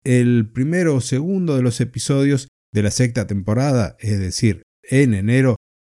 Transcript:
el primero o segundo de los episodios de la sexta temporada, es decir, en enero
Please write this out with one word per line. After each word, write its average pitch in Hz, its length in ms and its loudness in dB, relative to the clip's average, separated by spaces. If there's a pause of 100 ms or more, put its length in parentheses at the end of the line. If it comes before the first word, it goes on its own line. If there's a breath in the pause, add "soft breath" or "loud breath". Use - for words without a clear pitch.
el 120 480 2
primero 156 420 0
o 131 60 0
segundo 160 560 -2
de 127 60 2
los 123 180 0
episodios 139 640 0 (260)
de 104 120 0
la 101 80 0
sexta 120 340 0
temporada, 107 720 -2
es 104 220 -4
decir, 95 420 -2 (200)
en 131 300 2
enero 117 440 2 (280)